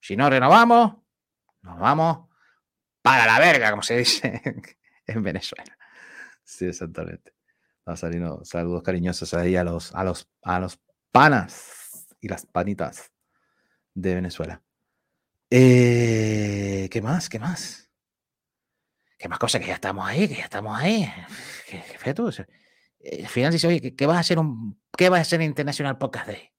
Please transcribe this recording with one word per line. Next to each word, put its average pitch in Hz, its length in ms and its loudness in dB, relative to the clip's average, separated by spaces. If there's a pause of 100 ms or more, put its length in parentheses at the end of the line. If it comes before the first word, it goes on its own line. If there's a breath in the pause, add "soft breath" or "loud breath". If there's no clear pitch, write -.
Si - 160 -8
no 139 120 2
renovamos, 214 680 6 (640)
nos 87 160 -18
vamos 151 480 0 (720)
para 123 260 6
la 113 120 6
verga, 143 320 6
como 104 140 -4
se 120 140 0
dice 120 440 -2
<laughs> - 340 -10 (300)
en 110 160 -4
Venezuela. - 540 -8 (680 loud breath)
Sí, - 220 -10
exactamente. 85 680 -12 (520)
Vamos 85 160 -10
a 87 60 -8
salir, 85 140 -6
¿no? 80 240 -8
Saludos 87 380 -6
cariñosos 90 520 -4
ahí 90 220 0
a 90 80 0
los, 85 300 -8
a 95 100 -4
los, 90 240 -6 (140)
a 90 160 -4
los 92 220 -8 (320)
panas - 920 2 (140)
y - 80 -10
las 98 180 -10
panitas - 680 -6 (840)
de 92 200 -2
Venezuela. 82 480 -8 (880)
Eh, 110 1400 4
¿qué 113 100 -6
más? 147 280 -4
¿Qué - 100 -10
más? - 520 -10 (1300)
¿Qué - 100 -14
más 87 100 -10
cosas? 117 220 -2
Que 92 80 -10
ya 90 60 -6
estamos 95 320 -8
ahí, 156 220 -2
que 139 60 -8
ya - 100 -10
estamos 107 320 -10
ahí. 165 340 -2 (580 loud breath)
¿Qué, 185 220 -18
qué - 80 -20
fue 131 140 -6
tú? 233 140 -4
O 175 60 -6
sea, - 140 -14 (540)
eh, - 220 -12
al - 80 -14
final 131 220 0
dice, 165 160 2
"Oye, 170 120 2
¿qué, 127 140 -10
qué 139 120 0
vas 165 100 2
a 170 40 2
hacer 165 180 0
un, 113 420 -4 (160)
qué 180 120 4
vas 185 120 4
a - 20 -2
hacer 165 180 0
en 160 60 0
International 143 500 -4
Podcast - 300 -8
Day?". - 320 -16